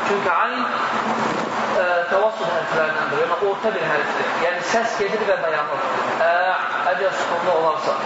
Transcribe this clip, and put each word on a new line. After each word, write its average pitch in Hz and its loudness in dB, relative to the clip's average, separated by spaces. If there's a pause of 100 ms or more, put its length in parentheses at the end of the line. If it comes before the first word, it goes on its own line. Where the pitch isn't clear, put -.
Çünki 196 0
ayn, 226 0
ə, - -2 (180)
təvassut 208 2
hərflərindəndir. 160 0
Yəni, 170 0
orta 202 0
bir 170 -2
hərfdir. 147 -2
Yəni, 175 0
səs 226 0
gedir 202 0
və 190 2
dayanır. 143 -2 (300)
Ə, 165 4 (520)
əgər 180 0
sükunlu - 0
olarsa. 160 2 (100)